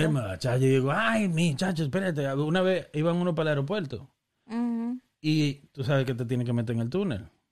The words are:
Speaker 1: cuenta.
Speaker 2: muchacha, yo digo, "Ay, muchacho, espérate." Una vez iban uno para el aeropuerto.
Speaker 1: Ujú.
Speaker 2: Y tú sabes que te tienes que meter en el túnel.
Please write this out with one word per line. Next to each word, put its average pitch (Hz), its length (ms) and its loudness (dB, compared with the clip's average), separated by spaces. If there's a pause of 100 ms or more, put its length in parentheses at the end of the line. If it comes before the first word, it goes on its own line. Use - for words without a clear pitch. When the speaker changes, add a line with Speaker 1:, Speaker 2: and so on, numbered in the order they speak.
Speaker 1:
cuenta. 160 60 2
Speaker 2:
muchacha, 123 480 -2
yo 131 100 4
digo, 131 240 4
"Ay, 220 360 2
muchacho, 165 560 0
espérate." 151 500 -2
Una 156 280 0
vez 185 320 2
iban 165 240 2
uno 175 180 0
para 156 160 0
el 147 60 2
aeropuerto. 143 520 -4 (380)
Speaker 1:
Ujú. 233 520 -4 (220)
Speaker 2:
Y 156 320 2 (200)
tú 135 100 -6
sabes 135 220 2
que 127 100 -2
te 120 100 -4
tienes 123 220 -2
que 123 60 0
meter 120 220 0
en 117 60 0
el 117 80 -2
túnel. 165 380 -4 (240)